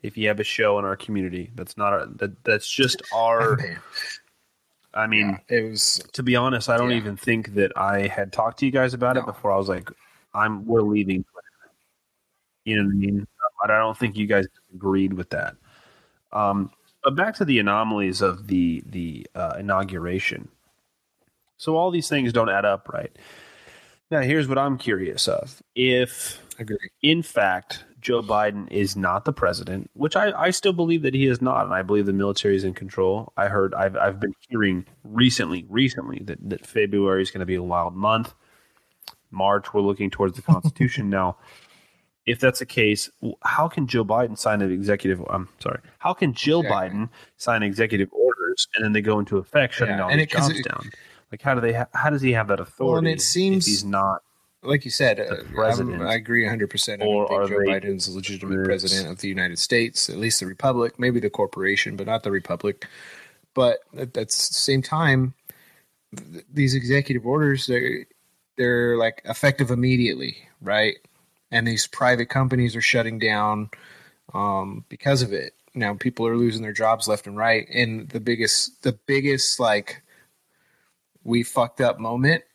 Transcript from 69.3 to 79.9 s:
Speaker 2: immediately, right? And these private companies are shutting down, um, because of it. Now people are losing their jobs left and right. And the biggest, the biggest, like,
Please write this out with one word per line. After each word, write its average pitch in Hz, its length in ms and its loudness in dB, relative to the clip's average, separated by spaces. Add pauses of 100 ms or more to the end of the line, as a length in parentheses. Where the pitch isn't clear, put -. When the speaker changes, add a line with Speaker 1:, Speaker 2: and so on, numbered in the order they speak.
Speaker 2:
immediately, 120 680 2 (240)
right? 104 340 0 (560)
And 117 160 2
these 113 180 0
private 123 440 0
companies 127 460 2
are 117 60 -4
shutting 113 380 0
down, 107 500 0 (640)
um, 98 560 -4
because 139 320 0
of 110 100 -2
it. 78 220 -6 (220)
Now 107 180 -2
people 117 320 -2
are 117 120 0
losing 113 260 2
their 107 100 -8
jobs 110 340 0
left 107 200 -2
and 101 100 -12
right. 113 340 2
And 113 380 -2
the 117 100 -6
biggest, 113 640 0
the 127 120 0 (120)
biggest, 139 540 0
like, 107 420 0 (1200)